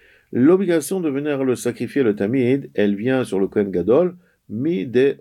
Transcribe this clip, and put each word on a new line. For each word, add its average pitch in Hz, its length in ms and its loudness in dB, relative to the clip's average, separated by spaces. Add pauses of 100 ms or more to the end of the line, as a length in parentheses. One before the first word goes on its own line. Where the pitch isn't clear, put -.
(340)
L'obligation 170 680 2
de 165 100 -2
venir 139 360 -4
le 127 100 2
sacrifier, 120 480 -4
le 107 100 2
tamid, 123 600 0
elle 104 220 0
vient 127 280 -2
sur 104 160 -2
le 95 80 0
Kohen 101 240 0
Gadol, 123 460 2 (340)
mi 160 360 -4
de 127 340 2